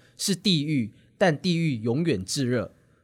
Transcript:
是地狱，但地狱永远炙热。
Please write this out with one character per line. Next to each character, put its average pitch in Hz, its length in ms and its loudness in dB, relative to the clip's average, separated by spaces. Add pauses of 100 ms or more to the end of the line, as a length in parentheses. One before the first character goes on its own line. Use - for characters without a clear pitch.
(160)
是 - 180 -2
地 170 300 2
狱， 143 300 -2 (240)
但 170 200 2
地 175 200 0
狱 160 240 0
永 120 220 0
远 123 200 0
炙 131 240 -2
热。 120 240 -2 (320)